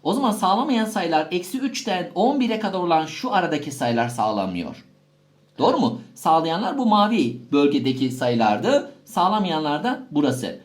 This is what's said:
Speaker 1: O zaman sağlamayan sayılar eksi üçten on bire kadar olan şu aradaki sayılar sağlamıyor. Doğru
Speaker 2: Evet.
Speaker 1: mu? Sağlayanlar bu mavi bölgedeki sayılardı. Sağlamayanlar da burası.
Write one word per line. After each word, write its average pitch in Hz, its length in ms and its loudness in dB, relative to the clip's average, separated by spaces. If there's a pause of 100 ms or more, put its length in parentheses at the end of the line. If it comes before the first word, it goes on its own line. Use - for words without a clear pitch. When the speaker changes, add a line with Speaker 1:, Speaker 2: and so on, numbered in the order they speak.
Speaker 1:
O 156 100 0
zaman 254 180 2
sağlamayan 220 540 0
sayılar 165 460 0
eksi 180 280 -4
üçten 196 560 -4
on 262 240 2
bire 220 200 0
kadar 190 200 -4
olan 165 260 2
şu 208 280 -6
aradaki 156 380 0
sayılar 120 380 0
sağlamıyor. 95 760 -4 (720)
Doğru 139 140 4
Speaker 2:
Evet. 277 100 0
Speaker 1:
mu? - 200 -2 (140)
Sağlayanlar 165 600 0
bu 254 80 -2
mavi 208 560 2 (100)
bölgedeki 135 600 2
sayılardı. 120 800 2 (140)
Sağlamayanlar 170 760 0
da 254 280 -4
burası. 139 540 -2